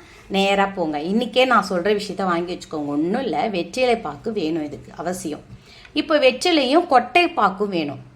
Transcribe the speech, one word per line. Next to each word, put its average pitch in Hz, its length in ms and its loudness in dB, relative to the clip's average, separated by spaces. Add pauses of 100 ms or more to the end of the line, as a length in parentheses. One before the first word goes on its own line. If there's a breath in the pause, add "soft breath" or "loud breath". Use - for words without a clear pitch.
(260 loud breath)
நேரா 196 400 2
போங்க. 170 320 -4
இன்னைக்கே 240 480 2
நான் 220 220 4
சொல்ற 202 320 0
விஷயத்த 196 240 -6
வாங்கி 175 300 -2
வச்சுக்கோங்க. 156 320 -8
ஒண்ணும் 165 360 -2
இல்ல, 185 260 -2
வெற்றிலை 226 480 0
பாக்கு 165 360 -8
வேணும் 160 320 -2
இதுக்கு - 320 -12
அவசியம். 175 440 -6 (520 loud breath)
இப்போ 311 260 2
வெற்றிலையும் 302 680 4
கொட்டை 285 420 4
பாக்கும் 208 400 0
வேணும் 151 300 -4 (180)